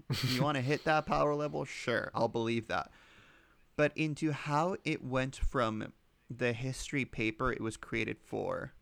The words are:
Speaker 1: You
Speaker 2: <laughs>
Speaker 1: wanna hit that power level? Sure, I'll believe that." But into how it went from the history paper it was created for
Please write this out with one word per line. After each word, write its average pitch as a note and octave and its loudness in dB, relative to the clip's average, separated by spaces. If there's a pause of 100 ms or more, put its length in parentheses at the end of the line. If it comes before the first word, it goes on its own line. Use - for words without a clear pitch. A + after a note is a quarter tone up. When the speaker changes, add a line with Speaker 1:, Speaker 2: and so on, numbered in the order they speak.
(300)
Speaker 1:
You B2+ 2
Speaker 2:
<laughs> - 6
Speaker 1:
wanna C#3+ 2
hit C#3 0
that D#3 4
power D3 2
level? D3 -2
Sure, - -2
I'll A2+ 2
believe A2+ 0
that." F2+ -2 (840)
But D3 4
into D3+ 0
how D3+ 0
it D#3 -2
went C3 -2
from A2 0 (360)
the A#2+ 0
history C3 -4
paper A#2 -2
it G#2 -4
was A2 -4
created A2 -4
for F#2+ -4